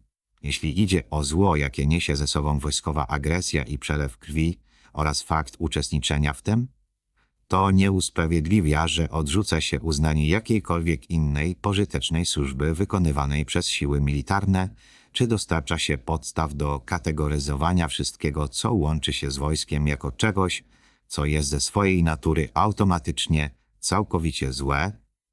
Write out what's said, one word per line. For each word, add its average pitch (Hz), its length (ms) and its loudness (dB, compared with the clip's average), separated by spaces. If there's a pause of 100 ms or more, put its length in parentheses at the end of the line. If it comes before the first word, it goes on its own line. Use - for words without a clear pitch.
(440)
jeśli 73 380 -2
idzie 92 280 2
o 76 140 0
zło, 82 320 2
jakie 71 320 0
niesie 80 280 2
ze 71 120 -2
sobą 73 320 0
wojskowa 73 480 -2
agresja 76 560 -2
i 73 140 -8
przelew 73 400 -4
krwi 80 420 -2 (340)
oraz 76 280 -2
fakt 78 380 -2
uczestniczenia 73 720 0
w - 80 -14
tym, 117 260 0 (800)
to 98 240 4
nie 95 200 6
usprawiedliwia, 82 960 2
że 78 220 0
odrzuca 80 520 0
się 73 180 -2
uznanie 76 480 2
jakiejkolwiek 85 840 0
innej 78 460 0
pożytecznej 98 720 -2
służby 71 480 -2
wykonywanej 78 720 0
przez - 220 -2
siły 71 340 0
militarne, 92 680 0 (420)
czy 123 160 0
dostarcza 85 500 0
się 76 200 0
podstaw 78 580 -4
do 71 240 -2
kategoryzowania 76 1080 0
wszystkiego, 73 600 -4
co 113 260 -2
łączy 78 400 0
się 71 180 -6
z 67 60 -6
wojskiem, 73 500 -2
jako 73 240 -4
czegoś, 95 520 0 (440)
co - 180 -4
jest 73 240 0
ze 73 100 0
swojej 95 440 2
natury 78 500 0
automatycznie 85 960 0 (300)
całkowicie 82 760 -2
złe, 69 380 -2 (420)